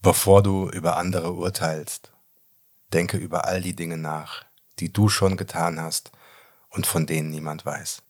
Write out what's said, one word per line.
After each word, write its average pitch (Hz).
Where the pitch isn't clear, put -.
Bevor 98
du 95
über 87
andere 87
urteilst, 85
denke 87
über 80
all 90
die 90
Dinge 82
nach, 78
die 82
du 104
schon 95
getan 85
hast 80
und -
von 82
denen 78
niemand 78
weiß. -